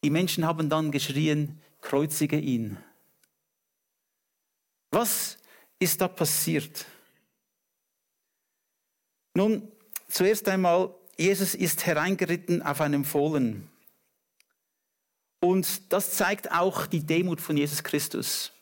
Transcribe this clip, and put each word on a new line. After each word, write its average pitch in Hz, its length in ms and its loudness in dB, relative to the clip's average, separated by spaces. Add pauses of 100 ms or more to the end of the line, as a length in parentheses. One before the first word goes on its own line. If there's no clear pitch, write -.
Die 147 80 2
Menschen 170 360 0
haben 160 240 0
dann 156 200 0
geschrien, 147 680 0 (220)
"Kreuzige 151 560 0
ihn." 113 400 -2 (2000)
Was - 460 -2 (420)
ist 170 220 0
da 185 80 2
passiert? - 760 -2 (2500)
Nun, 214 360 2 (380)
zuerst 214 400 2
einmal, 185 460 2 (220)
Jesus 185 380 2
ist - 320 -2
hereingeritten 175 760 0
auf 147 180 -2
einem 143 240 2
Fohlen. 143 680 0 (1700)
Und 180 520 2
das 196 240 -2
zeigt 196 340 -2
auch 170 360 0
die 151 200 -2
Demut 170 340 0
von 151 160 -2
Jesus 147 280 -2
Christus. - 760 -4